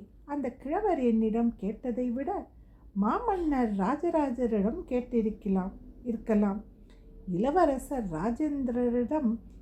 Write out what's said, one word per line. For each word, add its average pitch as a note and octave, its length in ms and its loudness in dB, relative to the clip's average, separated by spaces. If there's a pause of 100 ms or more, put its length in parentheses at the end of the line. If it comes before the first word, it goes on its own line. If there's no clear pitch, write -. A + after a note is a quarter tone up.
(260)
அந்த C#4+ 240 -4
கிழவர் E4+ 500 0
என்னிடம் A3+ 560 2
கேட்டதை B3 540 -4
விட C4+ 200 -4 (640)
மாமன்னர் D4 800 2
ராஜராஜரிடம் B3+ 1120 0
கேட்டிருக்கலாம், G#3+ 840 0 (300)
இருக்கலாம். G#3+ 580 0 (640)
இளவரசர் C4 840 2
ராஜேந்திரரிடம் B3 1200 0 (300)